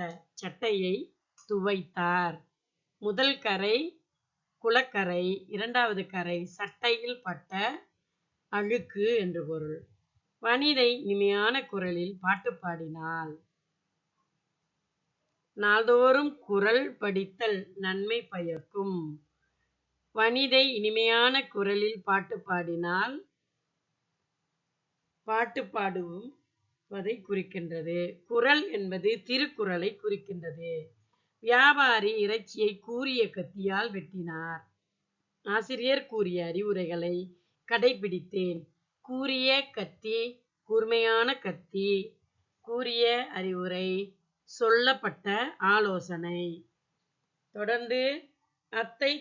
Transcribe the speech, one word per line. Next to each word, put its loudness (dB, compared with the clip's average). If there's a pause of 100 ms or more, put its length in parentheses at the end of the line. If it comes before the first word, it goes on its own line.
(340)
சட்டையை -2 (520)
துவைத்தார். 0 (640)
முதல் 0
கரை 2 (840)
குளக்கரை, 2 (220)
இரண்டாவது -2
கரை -6
சட்டையில் -4
பட்ட -10 (1000)
அழுக்கு -2 (120)
என்று -2
பொருள். -8 (640)
வனிதை 4 (120)
இனிமையான 2 (100)
குரலில் -4
பாட்டு 0
பாடினாள். -8 (2250)
நாள்தோறும் 6
குரல் 2
படித்தல் -2 (160)
நன்மை -2
பயக்கும். -6 (1200)
வனிதை 4 (120)
இனிமையான 4
குரலில் -2
பாட்டு 0
பாடினால் -2 (2000)
பாட்டு 0
பாடுவதை -8 (140)
குறிக்கின்றது. -4 (240)
குரல் 2
என்பது -2
திருக்குறளை -2
குறிக்கின்றது. -8 (680)
வியாபாரி 6 (140)
இறைச்சியை -2
கூரிய -2
கத்தியால் -4
வெட்டினார். -8 (840)
ஆசிரியர் 0
கூறிய -2
அறிவுரைகளை -2 (520)
கடைபிடித்தேன். 0 (440)
கூரிய 0 (220)
கத்தி, -6 (500)
கூர்மையான 4 (100)
கத்தி. -4 (800)
கூறிய 0 (220)
அறிவுரை, -4 (600)
சொல்லப்பட்ட 2 (300)
ஆலோசனை. 0 (1120)
தொடர்ந்து 0 (720)
அத்தை -2